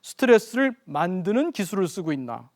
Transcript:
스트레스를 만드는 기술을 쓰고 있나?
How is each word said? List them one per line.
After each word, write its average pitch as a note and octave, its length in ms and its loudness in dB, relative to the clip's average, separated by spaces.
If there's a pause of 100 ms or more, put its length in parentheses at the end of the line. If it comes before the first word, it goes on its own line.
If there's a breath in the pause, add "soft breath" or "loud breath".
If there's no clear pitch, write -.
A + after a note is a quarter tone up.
스트레스를 A#3+ 720 2 (100)
만드는 F#3 640 0
기술을 F#3+ 360 -2
쓰고 D#3+ 260 -6
있나? A#2+ 420 -8